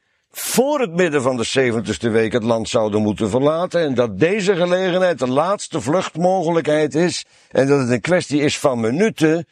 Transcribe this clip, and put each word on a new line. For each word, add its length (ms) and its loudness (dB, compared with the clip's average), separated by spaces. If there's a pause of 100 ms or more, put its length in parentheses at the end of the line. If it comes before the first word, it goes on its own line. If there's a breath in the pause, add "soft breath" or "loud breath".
(300)
voor 500 -2
het 140 -4
midden 280 0
van 160 0
de 60 -2
zeventigste 680 0
week 220 2
het 120 -2
land 260 -2
zouden 320 0
moeten 280 -2
verlaten 520 0
en 120 -2
dat 260 -2
deze 360 2
gelegenheid 640 0
de 80 0
laatste 540 -2
vluchtmogelijkheid 1120 0
is 300 0 (240 soft breath)
en 180 2
dat 120 4
het 100 0
een 120 2
kwestie 400 0
is 180 0
van 200 2
minuten, 720 0